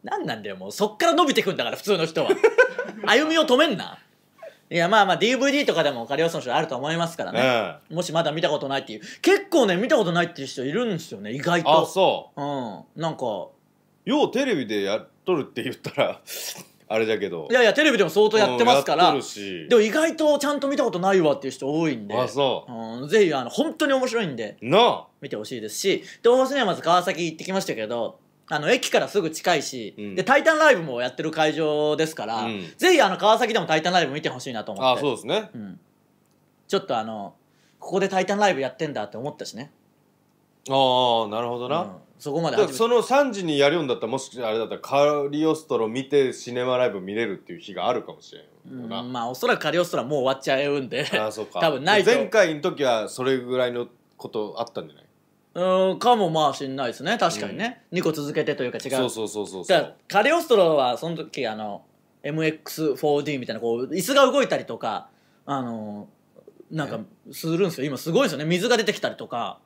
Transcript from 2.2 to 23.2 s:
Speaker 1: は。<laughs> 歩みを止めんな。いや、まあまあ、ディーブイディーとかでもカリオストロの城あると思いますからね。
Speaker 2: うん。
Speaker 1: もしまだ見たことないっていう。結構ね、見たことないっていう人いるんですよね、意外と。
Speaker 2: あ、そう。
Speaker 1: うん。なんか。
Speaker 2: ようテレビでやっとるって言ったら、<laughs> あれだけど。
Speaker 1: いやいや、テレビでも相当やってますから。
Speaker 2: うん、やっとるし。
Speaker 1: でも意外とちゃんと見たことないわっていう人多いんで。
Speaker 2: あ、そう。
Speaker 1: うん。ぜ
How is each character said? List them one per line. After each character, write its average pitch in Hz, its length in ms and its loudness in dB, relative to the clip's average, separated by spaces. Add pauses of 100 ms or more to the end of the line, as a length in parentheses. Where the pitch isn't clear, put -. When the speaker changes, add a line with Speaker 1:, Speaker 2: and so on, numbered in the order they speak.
Speaker 1:
は。 123 80 0 (380)
<laughs> - 360 -10
歩 285 240 4
み 320 100 2
を 302 40 4
止 247 140 4
め 320 100 6
ん 220 100 -2
な。 92 200 -10 (720)
い 156 60 -6
や、 170 120 2
ま 214 140 6
あ 196 40 6
ま 185 80 2
あ、 156 40 0
デ 175 100 2
ィ 254 80 2
ー 240 40 -2
ブ 277 100 4
イ - 20 2
デ 285 100 2
ィ - 20 0
ー - 20 2
と 196 80 2
か 160 100 2
で 143 80 2
も 117 140 -8
カ 139 100 -4
リ 156 80 0
オ 165 60 2
ス 165 40 -6
ト 165 40 -6
ロ - 20 -4
の - 40 -8
城 123 120 -2
あ 156 60 2
る 156 60 -4
と 131 100 -6
思 139 140 -4
い 165 60 -2
ま 170 100 0
す 165 100 -10
か 127 60 -6
ら 92 80 -6
ね。 113 480 0 (100)
Speaker 2:
う 156 40 -14
ん。 - 20 -8
Speaker 1:
も 170 80 -2
し 151 100 -6
ま 160 100 2
だ 151 80 0
見 160 100 -4
た 170 80 2
こ 147 100 0
と 143 80 -6
な 135 100 -2
い 135 40 -2
っ 135 40 -16
て 113 80 -14
い 107 40 -12
う。 - 40 -14 (200)
結 403 280 4
構 285 160 4
ね、 180 120 2
見 233 100 -2
た 311 100 4
こ 214 80 2
と 175 60 0
な 170 100 2
い 254 60 0
っ - 20 -10
て - 120 -14
い 135 40 -8
う - 20 -12
人 131 160 -8
い 139 80 -4
る 233 140 -2
ん 226 40 -4
で 170 100 -4
す - 120 -14
よ 104 100 -14
ね、 107 120 -8
意 139 60 -6
外 170 240 0
と。 156 180 6
Speaker 2:
あ、 160 40 0
そ 143 500 0
う。 147 60 -10
Speaker 1:
う 135 580 -8
ん。 - 20 -6
な 160 80 -4
ん 147 80 -10
か。 131 60 -8 (840)
Speaker 2:
よ 262 200 2
う - 60 -4
テ 269 140 0
レ 233 100 0
ビ 123 120 -4
で 104 160 -2
や 98 140 0
っ - 100 -8 (180)
と 185 80 2
る 147 80 0
っ - 40 -4
て - 180 -10
言 117 100 -6
っ - 20 -10
た - 160 -12 (100)
ら、 92 220 0
<laughs> - 640 -14
あ 110 120 -2
れ 113 60 2
だ 107 140 0
け 95 100 -4
ど。 80 200 -8
Speaker 1:
い 233 40 0
や 247 80 4
い 233 40 6
や、 220 80 6
テ 302 120 4
レ 294 60 6
ビ 233 60 2
で 196 60 4
も 160 60 2
相 208 200 4
当 220 80 2
や 196 180 4
っ - 20 0
て 233 80 4
ま 240 120 8
す 139 60 4
か 147 140 0
ら。 175 120 8
Speaker 2:
う - 40 4
ん、 - 20 2
や 135 40 0
っ 117 40 -6
と - 40 -10
る - 60 -12
し。 101 360 -8
Speaker 1:
で 240 60 6
も 214 60 8
意 214 100 2
外 320 260 0
と 302 220 4
ち 285 60 -2
ゃ 294 60 0
ん 285 80 -2
と 277 80 -4
見 277 80 -2
た 294 80 0
こ 233 80 0
と - 80 -4
な 190 140 2
い 190 80 6
わ 147 140 4
っ - 40 -12
て 135 80 -8
い - 20 -4
う 127 40 -10
人 139 180 -6
多 160 160 0
い 139 80 0
ん 107 100 -10
で。 104 120 -4
Speaker 2:
あ、 127 100 0
そ 123 400 0
う。 113 360 -10
Speaker 1:
う - 20 -10
ん。 - 40 -12
ぜ 214 160 6